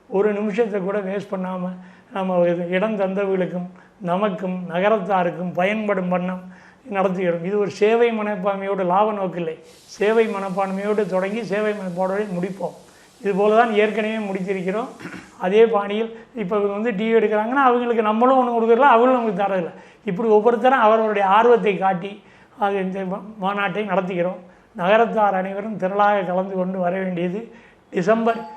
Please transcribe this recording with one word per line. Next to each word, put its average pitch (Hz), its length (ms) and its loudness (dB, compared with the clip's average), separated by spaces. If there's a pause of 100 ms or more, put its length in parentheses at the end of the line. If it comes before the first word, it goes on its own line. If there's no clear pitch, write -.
ஒரு 208 240 0
நிமிஷத்தை 208 500 -2
கூட 196 160 -2
வேஸ்ட் 196 360 -6
பண்ணாம 185 420 -6 (360)
நம்ம 185 320 0 (260)
இடம் 202 300 -2
தந்தவர்களுக்கும் 185 680 -2 (320)
நமக்கும் 185 720 -4
நகரத்தாருக்கும் 180 840 0
பயன்படும் 196 540 -2
வண்ணம் 180 340 -2 (540)
நடத்துகிறோம். 180 520 0
இது 202 160 -2
ஒரு 180 160 -4
சேவை 233 280 4 (100)
மனப்பான்மையோடு, 196 720 -2
லாப 214 160 4 (100)
நோக்கில்லை, 175 380 -6 (400)
சேவை 226 280 4 (120)
மனப்பான்மையோடு 196 680 -2 (120)
தொடங்கி 196 280 -2 (100)
சேவை 214 280 -2
மனப்பான்மையோடு 190 580 -4
முடிப்போம். 180 380 -6 (440)
இது 202 200 -2
போல 214 200 4
தான் 233 120 4 (100)
ஏற்கனவே 214 360 -2 (100)
முடித்திருக்கிறோம். 196 640 -4 (540)
அதே 208 180 6 (120)
பாணியில் 208 360 -2 (320)
இப்ப 180 160 -4
இவங்க 202 200 0
வந்து 233 200 -2
டீ 220 80 -2 (120)
எடுக்கிறாங்கன்னா, 214 500 2
அவங்களுக்கு 240 420 2
நம்மளும் 247 300 4
ஒண்ணு 240 160 0
கொடுக்கறதில்ல, 233 380 6
அவங்களும் 254 240 6
நமக்கு 208 240 -2
தரதில்ல. 185 300 -2 (380)
இப்படி 226 260 -2
ஒவ்வொருத்தரும் 240 500 4
அவரவருடைய 214 380 2 (140)
ஆர்வத்தை 226 400 4
காட்டி 190 340 -2 (520)
அது 202 200 0
இந்த 190 160 -6 (100)
மா-, 208 160 -8 (160)
மாநாட்டை 202 480 -2
நடத்துகிறோம். 180 500 -2 (400)
நகரத்தார் 202 600 2
அனைவரும் 196 420 -6
திரளாக 202 480 2
கலந்து 190 260 -2
கொண்டு 185 280 -4
வர 175 180 0
வேண்டியது 180 380 -4 (540)
டிசம்பர் 226 460 2 (160)